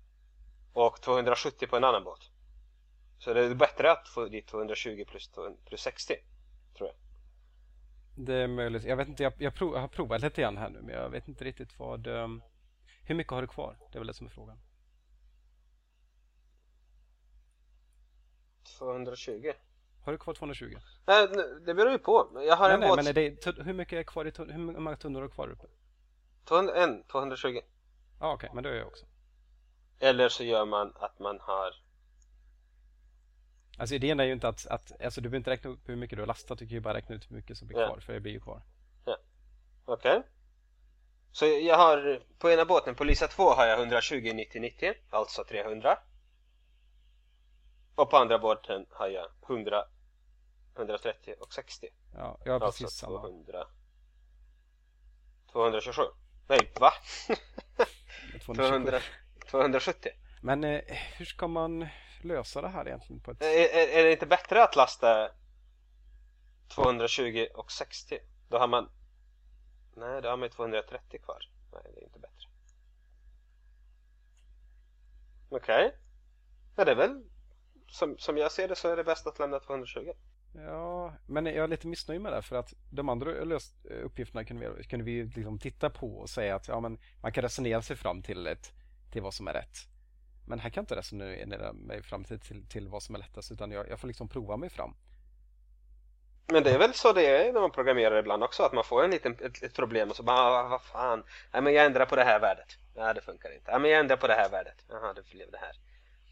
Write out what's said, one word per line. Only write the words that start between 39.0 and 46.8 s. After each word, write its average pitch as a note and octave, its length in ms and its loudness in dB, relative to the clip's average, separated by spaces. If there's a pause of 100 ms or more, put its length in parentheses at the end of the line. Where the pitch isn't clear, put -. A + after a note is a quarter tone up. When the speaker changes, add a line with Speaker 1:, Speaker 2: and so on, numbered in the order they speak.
Speaker 1:
Ja. A2+ 120 -4 (680)
Okej. D3 380 2 (1080)
Så - 140 2
jag D#3 320 6
har, C#3+ 440 6 (160)
på E3+ 120 4
ena E3 140 8
båten, D#3+ 300 4
på C#3+ 100 -2
Lisa D3 240 4
två, F3+ 220 6
har B2 160 8
jag A2+ 120 6
hundratjugo, A#2 540 0
nittio, A2 280 -8
nittio, E3 340 -4 (160)
alltså G#2+ 340 -4
trehundra. A2 540 0 (2000)